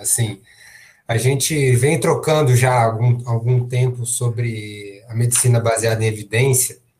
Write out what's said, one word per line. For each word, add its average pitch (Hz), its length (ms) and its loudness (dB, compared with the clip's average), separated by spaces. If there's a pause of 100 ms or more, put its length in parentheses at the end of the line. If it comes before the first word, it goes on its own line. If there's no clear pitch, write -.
Assim, 101 400 -2 (680)
a 113 120 -2
gente 135 580 2
vem 139 240 2
trocando 156 560 2
já 127 260 2
algum, 117 460 0
algum 120 400 0
tempo 123 380 -2
sobre 104 1000 -6
a 113 80 -14
medicina 120 460 2
baseada 113 420 0
em 113 40 2
evidência, 113 720 0 (220)